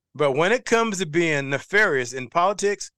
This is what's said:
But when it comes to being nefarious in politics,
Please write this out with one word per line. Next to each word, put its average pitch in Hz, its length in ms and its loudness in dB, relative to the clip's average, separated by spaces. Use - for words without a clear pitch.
But 139 200 2
when 165 180 2
it - 140 0
comes 226 340 0
to 185 60 -2
being 151 440 0
nefarious 139 640 0
in 127 160 -8
politics, 196 680 -2